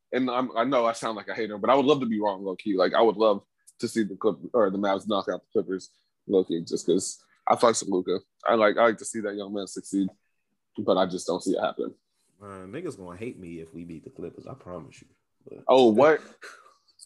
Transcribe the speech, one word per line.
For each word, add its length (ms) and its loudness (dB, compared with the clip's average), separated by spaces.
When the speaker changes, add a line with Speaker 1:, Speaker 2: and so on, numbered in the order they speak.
Speaker 1:
and 180 0
I'm, 260 -4
I 80 2
know 220 2
I 60 0
sound 240 -6
like 120 -12
a 60 -8
hater, 240 -6
but 100 0
I 60 6
would 100 4
love 160 4
to 60 -2
be 120 0
wrong, 240 0
low 140 -6
key. 200 -2
Like, 180 2
I 80 4
would 160 4
love 240 4
to 80 -4
see 160 -2
the 120 -8
Clip-, 220 -2
or 160 2
the 80 -4
Mavs 280 -2
knock 240 -2
out 120 -6
the 180 -4
Clippers, 300 -6
low 180 2
key, 220 -4
just 200 -8
'cause 360 0
I 100 4
fucks 260 2
with 80 -8
Luka. 300 -2
I 80 2
like, 240 2
I 80 4
like 120 2
to 60 -16
see 160 -10
that 140 -6
young 180 -10
man 140 -6
succeed, 420 -4
but 180 0
I 100 2
just 200 -8
don't 160 -4
see 100 -2
it 80 -2
happening. 340 -6
Speaker 2:
Uh, 240 -16
niggas 300 -12
gonna 220 -16
hate 200 -12
me 220 -14
if 140 -18
we 100 -16
beat 200 -16
the 60 -20
Clippers, 360 -16
I 80 -16
promise 480 -16
you. 60 -20
But 200 -20
Speaker 1:
Oh, 220 8
what? 360 6
Speaker 2:
<laughs> 40 -20